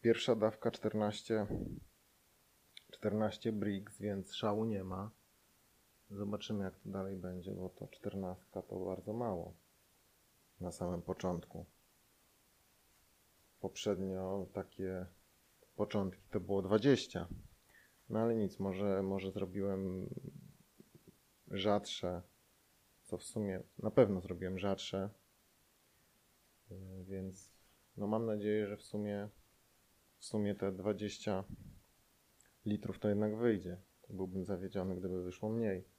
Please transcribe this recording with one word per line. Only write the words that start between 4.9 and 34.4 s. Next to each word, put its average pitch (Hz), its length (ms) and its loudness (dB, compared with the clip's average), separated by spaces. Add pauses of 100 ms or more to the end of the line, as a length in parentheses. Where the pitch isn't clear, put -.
Zobaczymy, 101 540 -2
jak 92 160 -4
to - 100 -10
dalej 98 280 -4
będzie, 90 340 -6
bo 92 180 -4
to - 180 -10
czternastka 95 720 -6
to 92 180 -6
bardzo 92 340 -2
mało 92 400 -2 (1040)
na 90 120 -4
samym 87 300 -2
początku. 90 640 -4 (1900)
Poprzednio 95 920 -2
takie 92 520 -4 (720)
początki 98 560 0
to 107 80 2
było 98 220 2
dwadzieścia. 104 680 4 (840)
No 110 100 2
ale 117 160 4
nic, 104 240 0
może, 98 440 2
może 95 280 0
zrobiłem 95 800 -2 (1400)
rzadsze, 98 760 2 (840)
co - 140 -6
w - 60 -8
sumie 101 400 -2 (160)
na 107 120 0
pewno 101 300 8
zrobiłem 92 380 -4
rzadsze. 98 500 0 (1600)
Yy, 95 340 -12
więc 95 500 -8 (440)
no 104 100 0
mam 110 180 2
nadzieję, 107 420 2
że 104 100 -6
w - 60 -16
sumie, 104 460 -2 (880)
w - 80 -16
sumie 104 300 2
te 98 160 0
dwadzieścia 98 720 0 (1200)
litrów 104 340 0
to 107 100 2
jednak 107 280 2
wyjdzie. 95 400 2 (320)
Byłbym 92 360 -2